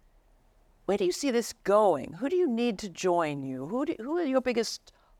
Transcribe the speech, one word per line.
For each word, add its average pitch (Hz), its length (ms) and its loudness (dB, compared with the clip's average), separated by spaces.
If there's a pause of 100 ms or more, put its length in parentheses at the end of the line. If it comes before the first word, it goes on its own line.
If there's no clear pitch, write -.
(880)
where 196 120 0
do 202 60 0
you 349 60 2
see 285 220 -2
this 233 200 0
going? 190 600 2
Who 208 160 -4
do 370 80 0
you 359 120 4
need 233 300 0
to 214 100 -8
join 165 540 0
you? 135 240 -6
Who 247 200 -4
do, 320 120 -4
who 277 200 -4
are 359 40 0
your 262 180 2
biggest 240 520 -4 (280)